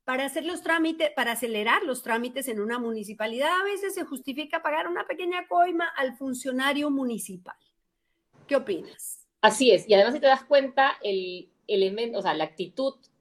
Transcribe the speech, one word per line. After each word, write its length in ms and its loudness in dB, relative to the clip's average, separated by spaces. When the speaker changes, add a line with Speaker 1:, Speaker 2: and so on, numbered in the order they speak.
Speaker 1:
para 220 -4
hacer 200 -6
los 160 -6
trámites, 540 2
para 160 0
acelerar 520 0
los 200 -4
trámites 460 -4
en 100 -4
una 180 -4
municipalidad, 720 -4
a 40 0
veces 320 -4
se 100 -6
justifica 560 -8
pagar 260 -2
una 200 -6
pequeña 400 -6
coima 400 2
al 200 -2
funcionario 760 -2
municipal. 680 -6
¿Qué 80 0
opinas? 720 -6
Speaker 2:
Así 300 6
es, 180 6
y 60 8
además 180 8
si 60 -4
te 80 4
das 160 6
cuenta, 580 2
el 480 -4
elemento, 520 0
o 20 -2
sea, 120 0
la 100 -2
actitud 520 -6